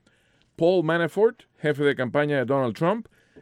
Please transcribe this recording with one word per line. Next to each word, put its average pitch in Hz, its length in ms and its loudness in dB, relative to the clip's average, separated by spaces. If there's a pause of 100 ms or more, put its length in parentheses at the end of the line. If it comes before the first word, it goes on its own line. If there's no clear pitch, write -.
(540)
Paul 175 300 2
Manafort, 170 580 0 (160)
jefe 147 240 -2
de 139 140 2
campaña 143 420 0
de 127 60 0
Donald 127 320 -2
Trump, 202 320 -2 (340)